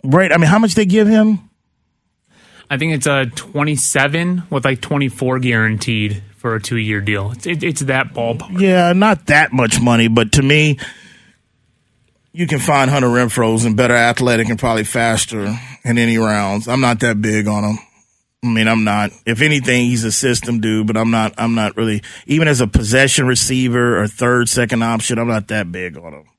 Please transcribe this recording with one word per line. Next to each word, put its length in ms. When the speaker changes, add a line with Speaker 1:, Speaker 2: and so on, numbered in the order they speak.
Speaker 1:
right. 300
I 60
mean, 100
how 100
much 160
they 120
give 200
him? 440
Speaker 2:
I 80
think 160
it's 120
a 200
twenty-seven 1200
with, 160
like, 160
twenty-four 580
guaranteed 840
for 160
a 80
two-year 400
deal. 300
It's, 140
it, 160
it's 200
that 320
ballpark. 440
Speaker 1:
Yeah, 360
not 320
that 260
much 280
money, 280
but 240
to 100
me, 360
you 140
can 120
find 320
Hunter 180
Renfrows 580
and 100
better 180
athletic 540
and 100
probably 260
faster 720
in 140
any 180
rounds. 520
I'm 120
not 200
that 200
big 260
on 180
him. 140
I 40
mean, 200
I'm 160
not. 260
If 160
anything, 460
he's 180
a 80
system 480
dude, 260
but 100
I'm 140
not, 280
I'm 160
not 220
really, 260
even 200
as 140
a 60
possession 600
receiver 720
or 60
third, 420
second 340
option, 360
I'm 80
not 220
that 240
big 240
on 160
him. 120